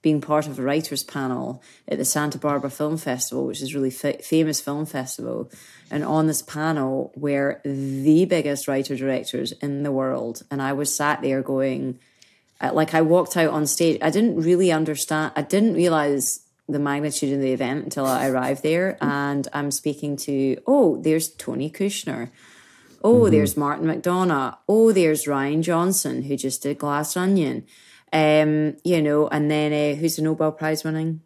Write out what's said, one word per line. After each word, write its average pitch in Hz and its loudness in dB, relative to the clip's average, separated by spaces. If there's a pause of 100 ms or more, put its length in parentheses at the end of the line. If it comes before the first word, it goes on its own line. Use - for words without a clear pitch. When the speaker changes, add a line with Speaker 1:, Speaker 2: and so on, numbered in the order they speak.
Speaker 1:
being 151 2
part 151 -2
of 135 -10
a - -6
writers' 143 -2
panel 131 -6 (240)
at 147 -4
the 139 -2
Santa 147 -2
Barbara 143 -2
Film 151 -4
Festival, 131 -4
which 139 -8
is 135 -8
a 143 -6
really 135 0
fa-, 135 -6
famous 156 0
film 147 -6
festival. 120 -8 (400)
And 147 -4
on 156 2
this 151 -2
panel 147 -4
were 139 -2
the 139 4
biggest 147 0
writer-directors 135 -2
in 143 -6
the 147 -2
world. 131 -2
And 139 -4
I 135 -2
was 143 -2
sat 147 0
there 135 0
going, 135 -2 (640)
uh, 135 -2
like, 156 2
I 160 4
walked 165 4
out 160 4
on 151 0
stage. 160 2
I 156 2
didn't 202 2
really 175 4
understand, 156 -2
I 151 0
didn't 196 2
realize 147 2 (280)
the 143 -2
magnitude 143 -2
of 139 -2
the 131 0
event 131 -4
until 135 -4
I 131 0
arrived 131 -2
there. 170 0
And 143 -2
I'm 143 -4
speaking 147 -4
to, 135 -2 (100)
oh, 240 4
there's 160 0
Tony 131 -6
Kushner. 156 -6 (760)
Oh, 240 8
Speaker 2:
Mm-hmm. - 6
Speaker 1:
there's - 4
Martin 147 -2
McDonagh. 160 0 (100)
Oh, 220 6
there's 160 4
Rian 143 0
Johnson, 165 0
who 139 -4
just 131 -6
did 143 -4
Glass 147 -2
Onion. 180 0 (480)
Um, 151 4
you 170 2
know, 147 4
and 147 0
then, 151 0
uh, 147 0
who's 160 0
the 156 -2
Nobel 156 2
Prize 156 -4
winning 160 -4